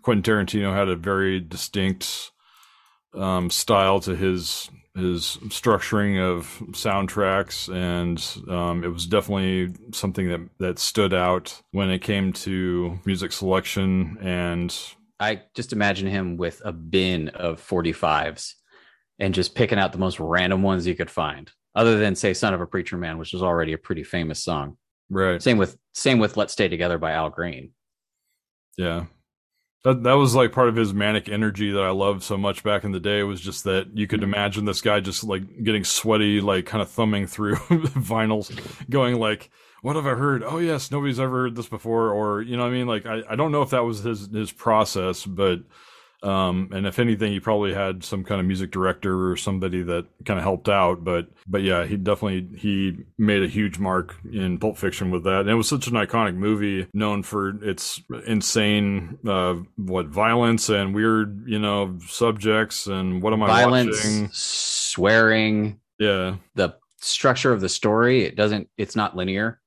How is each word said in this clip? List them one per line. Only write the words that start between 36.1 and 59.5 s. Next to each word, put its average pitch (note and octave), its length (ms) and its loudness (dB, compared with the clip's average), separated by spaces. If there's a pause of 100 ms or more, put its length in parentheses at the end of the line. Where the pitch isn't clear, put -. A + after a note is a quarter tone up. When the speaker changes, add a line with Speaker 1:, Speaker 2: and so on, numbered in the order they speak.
Speaker 1:
like, G2 260 0
kinda G#2+ 200 -2
thumbing G#2 400 0
through G#2 300 -2
<laughs> - 120 -8 (320)
vinyls, A2 500 0 (380)
going B2 280 2
like, G#2+ 340 -2 (320)
"What C#3+ 140 -2
have D3 100 -2
I C3+ 80 0
heard? C3+ 280 0
Oh, C3+ 160 -6
yes, D#3+ 320 -2
nobody's C#3 300 -2
ever B2+ 220 0
heard A#2+ 120 -2
this A#2 140 -10
before." A2+ 460 0
Or, G#2 260 0
you A#2+ 160 -6
know B2 60 -2
what A#2+ 80 0
I - 20 -2
mean? B2+ 140 -2
Like, A2 180 -4
I, A2 240 -6
I A2 80 -4
don't D3+ 160 0
know D3 80 2
if C3+ 100 0
that B2 140 2
was A2+ 160 -4
his, G#2 280 -4
his G#2+ 220 -4
process, G2+ 760 0
but, F#2 340 2 (600)
um, F#2+ 500 0
and G2 140 -4
if F#2+ 120 -4
anything, A2 340 2
he G2 80 -4
probably G#2 340 0
had F#2+ 280 -2
some F#2+ 220 -6
kind G2 160 -2
of F2+ 60 0
music F#2 240 -2
director F#2 600 0
or F2 60 0
somebody F#2 460 -2
that F2 240 -4 (180)
kinda G2 160 -2
helped F#2+ 300 0
out. F2+ 340 4
But, F2 240 -2 (180)
but G2 140 -2
yeah, F#2 240 2
he G2 140 -4
definitely, F#2 500 -2 (100)
he G2 380 0 (220)
made G#2 240 4
a F#2 40 2
huge G2+ 320 -2
mark F#2 380 -2 (160)
in F#2 240 -2
Pulp G#2+ 220 -2
Fiction F#2+ 320 -2
with F2+ 140 -2
that. F#2+ 160 4
And G2+ 100 0
it A2+ 40 4
was A2+ 140 2
such C3+ 180 -2
an A#2+ 60 -2
iconic G#2+ 420 0
movie, G2+ 600 0
known G#2 300 0
for G2+ 380 -4
its - 380 -6 (260)
insane, G#2 920 2 (100)
uh, F2+ 280 2 (200)